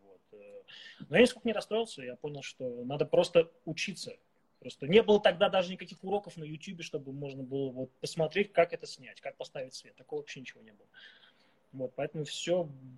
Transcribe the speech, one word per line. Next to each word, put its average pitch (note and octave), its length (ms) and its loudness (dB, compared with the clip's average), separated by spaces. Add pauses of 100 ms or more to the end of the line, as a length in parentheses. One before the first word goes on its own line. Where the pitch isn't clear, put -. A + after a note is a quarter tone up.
вот, G2 180 -20 (120)
э. G2+ 300 -18 (480)
Но D3 60 2
я G#3+ 60 10
нисколько - 260 4
не A3 60 2
расстроился, G#3 480 -4
я B2 140 -10
понял, D3 260 -10
что - 260 -10 (160)
надо C#3+ 220 0
просто E3 460 4 (120)
учиться. - 520 -6 (440)
Просто - 280 -8
не G#3 140 10
было G#3 180 8
тогда F#3 300 6
даже F#3 220 2
никаких F3+ 300 -12
уроков F#3+ 360 -4
на D#3+ 60 -12
Ютубе, D#3+ 380 -12
чтобы C#3 300 -8
можно C3+ 320 -8
было C3+ 260 -2
вот C3 300 -8
посмотреть, E3 520 0
как E3+ 200 4
это D#3+ 140 -10
снять, A#2+ 340 -16
как C#3 160 -12
поставить C3 380 -10
свет. - 220 -18
Такого D3 240 -10
вообще C#3+ 200 -12
ничего A#2 220 -16
не A2 100 -20
было. - 160 -20 (840)
Вот, C3 240 -6
поэтому D3+ 280 -4
все E3+ 440 -2 (300)